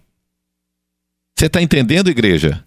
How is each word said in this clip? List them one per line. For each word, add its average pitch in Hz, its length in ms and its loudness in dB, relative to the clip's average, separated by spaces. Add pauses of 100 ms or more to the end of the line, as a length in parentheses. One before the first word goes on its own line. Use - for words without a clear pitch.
(1300)
Você 156 140 0
tá 175 140 -2
entendendo, 156 480 0
igreja? 85 560 0